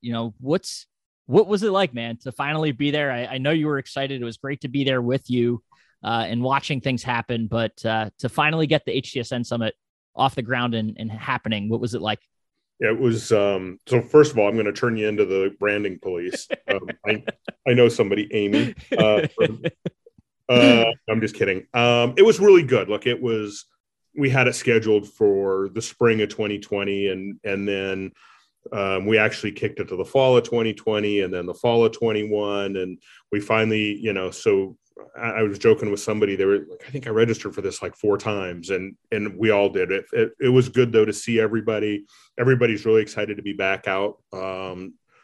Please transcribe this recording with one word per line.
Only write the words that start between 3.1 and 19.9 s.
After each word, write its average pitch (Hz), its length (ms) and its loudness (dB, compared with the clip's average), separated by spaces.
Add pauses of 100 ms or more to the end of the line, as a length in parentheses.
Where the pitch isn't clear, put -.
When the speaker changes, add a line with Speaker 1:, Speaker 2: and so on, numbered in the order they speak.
Speaker 1:
I, 123 140 -4
I 123 140 -10
know 139 140 0
you 156 140 0
were 147 120 -2
excited. 135 420 -6
It 120 60 -6
was 117 100 -10
great - 240 -10
to 147 80 -10
be 135 160 -2
there 131 160 0
with 123 300 -2
you, 120 320 0 (420)
uh, 113 240 -2
and 117 140 -4
watching 135 400 -2
things 131 200 -4
happen, 117 440 -4
but, 113 400 -4
uh, 110 320 -2
to - 100 -6
finally 156 380 0
get 147 180 0
the - 80 -6
H 135 200 -6
T 131 80 -6
S 117 120 -8
N 123 100 -4
Summit 117 320 -4 (400)
off 135 200 0
the 135 80 -4
ground 120 320 -2
and, 110 240 -4
and 110 120 -8
happening, 110 600 -4
what 113 100 -2
was 117 140 -6
it 95 80 -6
like? 107 180 -4 (600)
Speaker 2:
Yeah, 113 80 0
it 113 100 0
was, 117 320 0
um, 98 560 0
so 123 160 2
first 151 300 6
of 120 60 0
all, 101 100 4
I'm 107 80 0
gonna 107 160 0
turn 117 240 -2
you 107 100 -2
into 104 180 2
the 95 360 0
branding 104 400 -2
police. 90 480 -8 (200)
Um, 95 280 -4
Speaker 1:
<laughs> - 100 -12
Speaker 2:
I, 107 160 -2 (460)
I 123 60 4
know 120 140 8
somebody, 104 460 0
Amy. 104 400 0 (240)
Uh, 107 300 4 (120)
Speaker 1:
<laughs> - 1080 -6